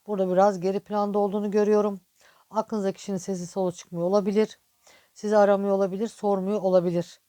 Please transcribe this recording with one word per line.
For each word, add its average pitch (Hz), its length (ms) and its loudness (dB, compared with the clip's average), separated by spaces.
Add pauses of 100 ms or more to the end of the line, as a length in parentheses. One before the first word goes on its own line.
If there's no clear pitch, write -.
burada 190 260 -2
biraz 190 280 4
geri 190 200 -2
planda 208 380 -2
olduğunu 202 320 -2
görüyorum. 208 500 0 (500)
Aklınızdaki 208 460 -4
kişinin 196 220 -8
sesi 175 280 -8
solu 185 260 -4
çıkmıyor 170 340 -6
olabilir. 202 540 0 (540)
Sizi 214 220 -2
aramıyor 202 380 4
olabilir, 196 340 -2
sormuyor 202 540 -2
olabilir. 180 680 0